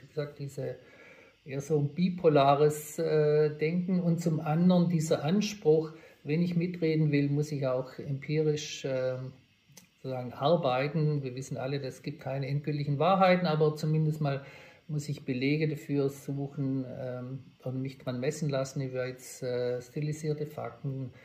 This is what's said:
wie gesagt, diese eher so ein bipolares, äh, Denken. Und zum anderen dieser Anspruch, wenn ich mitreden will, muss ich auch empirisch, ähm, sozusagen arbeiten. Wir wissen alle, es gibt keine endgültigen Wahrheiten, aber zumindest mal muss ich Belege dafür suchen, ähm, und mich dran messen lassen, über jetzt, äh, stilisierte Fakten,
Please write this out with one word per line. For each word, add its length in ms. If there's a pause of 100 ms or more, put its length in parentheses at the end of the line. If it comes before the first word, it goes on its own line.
wie 60
gesagt, 320
diese 360 (680)
eher 180
so 160
ein 120
bipolares, 1080
äh, 580
Denken. 440
Und 220
zum 180
anderen 500
dieser 340
Anspruch, 680 (320)
wenn 180
ich 140
mitreden 560
will, 180
muss 220
ich 160
auch 320
empirisch, 840
ähm, 480 (680)
sozusagen 320
arbeiten. 920
Wir 100
wissen 240
alle, 240
es 220
gibt 160
keine 280
endgültigen 520
Wahrheiten, 480
aber 280
zumindest 460
mal 220 (440)
muss 220
ich 160
Belege 420
dafür 420
suchen, 760 (140)
ähm, 400 (240)
und 180
mich 160
dran 220
messen 300
lassen, 320
über 260
jetzt, 340
äh, 400
stilisierte 640
Fakten, 640 (140)